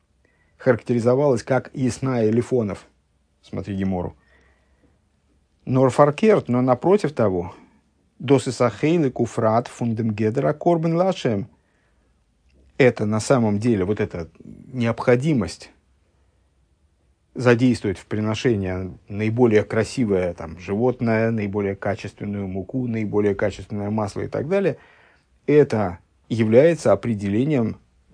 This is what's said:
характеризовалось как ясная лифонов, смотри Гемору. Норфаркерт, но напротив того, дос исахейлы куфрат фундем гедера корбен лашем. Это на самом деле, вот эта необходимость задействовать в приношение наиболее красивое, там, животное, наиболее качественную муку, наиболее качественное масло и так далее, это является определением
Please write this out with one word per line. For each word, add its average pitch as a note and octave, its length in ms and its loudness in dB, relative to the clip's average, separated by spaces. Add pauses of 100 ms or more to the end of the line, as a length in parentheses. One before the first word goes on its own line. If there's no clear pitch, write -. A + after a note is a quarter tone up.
(580)
характеризовалось B2 840 2
как B2+ 300 -2
ясная B2+ 560 -2
лифонов, A2+ 560 -2 (560)
смотри G2 340 -10
Гемору. F#2+ 400 -4 (1500)
Норфаркерт, C#3+ 800 4
но B2 140 0
напротив D3 520 2
того, F#2 420 -2 (640)
дос C3+ 280 2
исахейлы C#3 640 0
куфрат A#2 580 0
фундем A2+ 440 -4
гедера A#2 420 0
корбен E3 420 0
лашем. E3+ 520 -2 (1300)
Это B2 280 4
на G#2+ 140 0
самом A2 400 2
деле, A2 240 2
вот G2+ 160 -2
эта F2+ 300 -6 (140)
необходимость B2 1300 -2 (1600)
задействовать A#2+ 640 2
в - 80 -20
приношение G#2 920 -2 (100)
наиболее A2 560 2
красивое, G2+ 720 -2
там, E2 260 -14
животное, A2+ 720 0
наиболее G2+ 440 -4
качественную G2+ 720 -8
муку, G2 400 -6
наиболее G#2 460 0
качественное G2+ 560 -4
масло G#2 320 -4
и G2 60 -6
так A2 200 -6
далее, F#3 300 0 (720)
это A2+ 520 2 (300)
является A#2 600 4
определением A2 880 -2 (340)